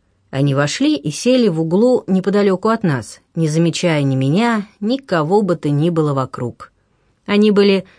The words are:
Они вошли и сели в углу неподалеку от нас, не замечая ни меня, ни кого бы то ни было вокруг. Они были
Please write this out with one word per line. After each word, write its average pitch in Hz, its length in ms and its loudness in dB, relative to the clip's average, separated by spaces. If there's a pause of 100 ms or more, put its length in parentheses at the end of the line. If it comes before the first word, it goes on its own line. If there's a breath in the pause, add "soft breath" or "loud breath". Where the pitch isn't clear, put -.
(320)
Они 139 220 0
вошли 147 420 0
и 160 140 -6
сели 240 380 0
в 160 120 -2
углу 196 480 2
неподалеку 190 640 0
от 226 140 -2
нас, 135 360 -4 (160)
не 165 120 0
замечая 160 560 0
ни 135 120 0
меня, 196 520 0 (120)
ни 226 180 -2
кого 180 440 0
бы 180 140 0
то 151 140 -4
ни 147 200 0
было 160 240 0
вокруг. 127 580 -6 (540)
Они 208 260 4
были 196 340 2 (140)